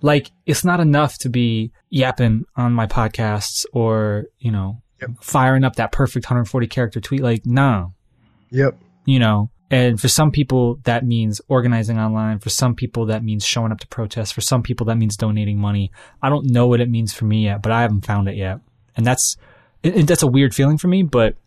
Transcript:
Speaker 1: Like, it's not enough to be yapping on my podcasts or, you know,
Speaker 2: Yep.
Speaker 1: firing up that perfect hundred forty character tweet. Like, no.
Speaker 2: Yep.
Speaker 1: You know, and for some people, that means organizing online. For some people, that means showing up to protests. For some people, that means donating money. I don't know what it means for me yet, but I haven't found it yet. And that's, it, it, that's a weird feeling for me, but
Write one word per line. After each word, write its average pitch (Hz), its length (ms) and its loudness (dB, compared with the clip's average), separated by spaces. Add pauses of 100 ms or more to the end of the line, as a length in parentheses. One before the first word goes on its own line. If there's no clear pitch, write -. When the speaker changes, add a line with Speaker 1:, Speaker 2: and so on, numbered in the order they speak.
Speaker 1:
Like, 147 300 0 (160)
it's 160 180 0
not 180 140 2
enough 147 400 2
to 131 100 -4
be 117 420 0 (200)
yapping 127 540 0 (100)
on 120 180 0
my 113 140 0
podcasts 107 840 -2
or, 110 540 0 (140)
you 120 120 -2
know, 101 300 -4 (180)
Speaker 2:
Yep. 123 200 -10
Speaker 1:
firing 131 440 2
up 127 120 0
that - 160 -4
perfect 131 340 -2
hundred 120 200 0
forty 120 220 -2
character 123 320 -4
tweet. 135 220 -4
Like, 117 240 -2
no. 120 480 0 (560)
Speaker 2:
Yep. 131 300 0 (260)
Speaker 1:
You 135 140 4
know, 107 320 2 (180)
and 123 320 2
for 131 60 0
some 147 240 2
people, 127 520 0
that 120 220 0
means 113 420 0
organizing 117 520 0
online. 110 400 -2
For 107 100 -8
some 123 260 0
people, 117 320 -4
that 110 160 -2
means 107 220 -4
showing 113 260 -2
up 107 80 -6
to - 80 -18
protests. 110 440 -8
For - 100 -8
some 127 220 0
people, 120 240 -4
that 113 100 0
means 110 200 0
donating 104 420 -2
money. 101 320 -2 (300)
I 135 80 0
don't 135 200 0
know 120 180 4
what 117 140 4
it 120 80 -2
means 113 240 -2
for 117 120 -6
me 107 180 2
yet, 101 180 -2
but 110 100 -2
I 117 100 2
haven't 107 240 0
found 101 220 -2
it 95 80 -6
yet. 95 240 -6 (380)
And 117 80 0
that's, - 320 0 (460)
it, 185 140 2
it, 147 100 6
that's 165 160 2
a 147 40 4
weird 131 280 2
feeling 143 220 2
for 180 100 -2
me, 190 160 4
but 120 320 2 (120)